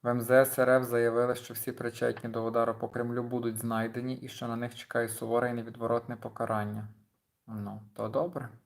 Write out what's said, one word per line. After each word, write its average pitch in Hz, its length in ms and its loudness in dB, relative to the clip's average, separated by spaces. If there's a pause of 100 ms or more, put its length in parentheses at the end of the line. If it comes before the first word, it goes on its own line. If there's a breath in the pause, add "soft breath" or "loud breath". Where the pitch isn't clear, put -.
В 120 60 0
М 120 120 2
З 113 100 -4
С 131 280 8
Р 127 120 6
Ф 127 140 6
заявили, 120 500 2
що - 200 -10
всі - 180 -6
причетні 120 580 -2
до 113 140 -2
удару 117 300 2
по 117 140 -4
Кремлю 120 340 -2
будуть 120 360 -2
знайдені 117 560 -2
і 127 140 -10
що 120 200 -8
на 117 80 -2
них 117 180 -6
чекає 117 340 -2
суворе 117 420 0
і - 20 -2
невідворотне 117 640 -2
покарання. 107 720 -2 (580)
Ну, 104 360 -8 (140)
то 110 120 -4
добре. 139 400 -2 (180)